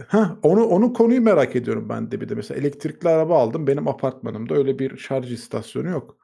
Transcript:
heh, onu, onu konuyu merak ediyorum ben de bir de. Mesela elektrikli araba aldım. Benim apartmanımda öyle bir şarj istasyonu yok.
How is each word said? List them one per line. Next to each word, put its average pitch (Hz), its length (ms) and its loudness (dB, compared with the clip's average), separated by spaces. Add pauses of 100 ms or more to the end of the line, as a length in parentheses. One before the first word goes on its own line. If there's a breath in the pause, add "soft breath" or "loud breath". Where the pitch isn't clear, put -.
heh, 196 360 0
onu, 151 200 4
onu 226 280 2
konuyu 240 280 4
merak 170 360 4
ediyorum 113 320 -2
ben 113 220 -6
de - 100 -6
bir 110 80 -8
de. 113 60 -6
Mesela 113 260 -8
elektrikli 151 480 -4
araba 160 300 4
aldım. 147 280 0
Benim 143 220 0
apartmanımda 117 680 -4
öyle 135 240 2
bir 131 180 -4
şarj 127 360 -6
istasyonu 117 560 -8
yok. 165 360 -8